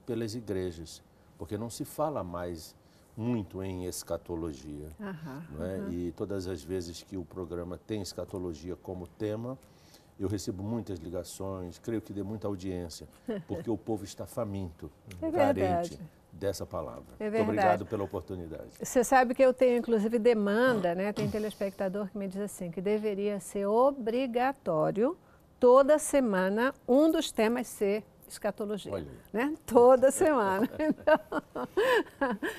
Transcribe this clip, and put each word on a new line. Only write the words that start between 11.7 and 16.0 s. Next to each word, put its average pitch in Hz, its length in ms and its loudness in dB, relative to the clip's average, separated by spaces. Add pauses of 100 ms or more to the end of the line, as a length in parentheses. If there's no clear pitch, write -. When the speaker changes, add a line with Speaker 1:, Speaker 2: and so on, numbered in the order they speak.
Speaker 1:
creio 113 240 -4
que - 100 -12
dê 98 100 -6
muita 107 260 -6
audiência, 90 600 -6 (180)
Speaker 2:
<laughs> 202 220 -8
Speaker 1:
porque 113 220 -6
o 104 80 0
povo 104 260 -6
está 98 220 -12
faminto, 98 640 -6 (320)
Speaker 2:
É 320 80 -2
Speaker 1:
carente 277 300 2
Speaker 2:
verdade. 175 400 0 (320)